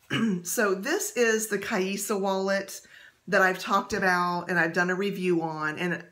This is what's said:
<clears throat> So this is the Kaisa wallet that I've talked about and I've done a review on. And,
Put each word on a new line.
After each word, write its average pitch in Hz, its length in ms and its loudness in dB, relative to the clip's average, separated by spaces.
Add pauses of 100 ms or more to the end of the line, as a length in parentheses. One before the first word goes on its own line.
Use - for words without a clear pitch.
(100)
<clears throat> 190 320 0
So 202 320 0
this 294 380 -4
is 220 340 2
the 202 120 -2
Kaisa 196 600 -2
wallet 196 600 -2 (460)
that 190 160 4
I've 185 160 4
talked 202 340 0
about 180 560 0
and 180 100 0
I've 165 140 2
done 180 160 2
a 185 60 2
review 180 480 0
on. 156 360 -4
And, 175 340 -2